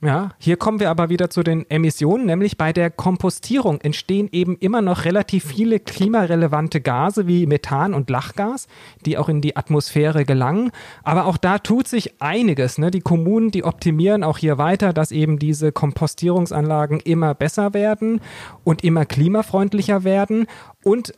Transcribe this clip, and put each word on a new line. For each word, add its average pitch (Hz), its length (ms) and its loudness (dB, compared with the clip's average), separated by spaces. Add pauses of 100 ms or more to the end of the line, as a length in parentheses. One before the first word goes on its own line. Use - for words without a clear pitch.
Ja, 156 340 0
hier 160 180 0
kommen 220 240 0
wir 190 120 2
aber 165 180 0
wieder 175 220 0
zu 180 100 0
den 165 260 0
Emissionen, 160 600 2
nämlich 185 320 0
bei 160 140 0
der 170 180 0
Kompostierung 185 920 -2
entstehen 190 500 -2
eben 180 280 0
immer 214 240 0
noch 180 200 0
relativ 190 400 0
viele 208 360 0
klimarelevante 165 1000 0
Gase 147 480 0
wie 175 200 2
Methan 147 480 0
und 135 160 -2
Lachgas, 202 560 -4 (360)
die 151 140 -2
auch 151 120 -2
in 151 120 0
die 147 160 -2
Atmosphäre 151 680 0
gelangen. 143 440 0 (340)
Aber 170 220 0
auch 175 120 0
da 185 200 0
tut 233 300 0
sich - 340 -4
einiges, 151 560 0
ne? 160 140 0
Die 185 100 -2
Kommunen, 196 480 2
die 196 140 -2
optimieren 170 600 2
auch 156 140 0
hier 147 220 0
weiter, 180 340 2
dass 156 180 0
eben 156 280 0
diese 151 320 0
Kompostierungsanlagen 151 1300 0
immer 165 340 0
besser 202 400 -2
werden 214 480 0 (420)
und 160 200 0
immer 165 220 2
klimafreundlicher 196 1000 0
werden. 202 420 0 (380)
Und 226 340 0